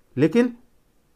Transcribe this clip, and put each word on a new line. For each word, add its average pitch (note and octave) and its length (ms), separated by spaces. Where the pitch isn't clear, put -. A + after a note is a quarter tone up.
लेकिन A#3 420